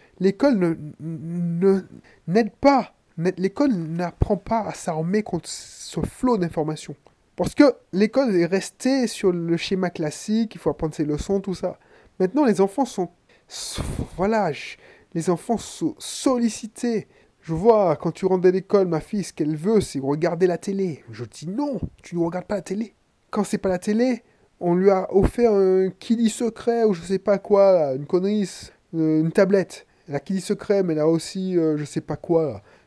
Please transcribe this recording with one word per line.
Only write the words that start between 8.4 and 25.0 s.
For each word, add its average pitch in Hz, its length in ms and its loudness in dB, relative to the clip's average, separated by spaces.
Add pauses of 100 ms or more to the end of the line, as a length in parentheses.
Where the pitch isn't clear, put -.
restée 233 640 0
sur - 240 0
le 170 240 0
schéma 185 340 -2
classique, 214 640 -4
il - 40 -18
faut 160 120 -2
apprendre 156 240 -4
ses 160 100 -2
leçons, 147 360 -2
tout 190 140 -6
ça. - 260 -6 (400)
Maintenant, 190 240 2
les 208 160 2
enfants 196 240 2
sont... 185 260 -4 (1040)
Voilà, 196 360 0
je, - 240 -12 (380)
les 165 160 -2
enfants 180 260 -2
sont - 420 -6
sollicités. 240 1080 -2 (320)
Je 165 120 -10
vois, 190 440 4
quand 165 160 -4
tu - 120 -8
rentres 185 180 0
de 185 80 6
l'école, 190 360 0
ma 160 140 -2
fille, 196 240 -6
ce - 80 -12
qu'elle 156 240 -4
veut, 196 240 2
c'est 143 180 -6
regarder 165 480 0
la 175 120 0
télé. 190 520 -4
Je 113 140 -12
dis 147 240 -14
non, 269 320 -6 (240)
tu - 100 -14
ne 170 100 0
regardes 180 220 -6
pas 208 80 -6
la 190 80 -6
télé. 208 320 -6 (360)
Quand 208 120 -2
c'est 202 160 -2
pas 196 100 -2
la 180 120 -2
télé, 233 420 0 (380)
on 175 160 2
lui 190 140 6
a 190 220 2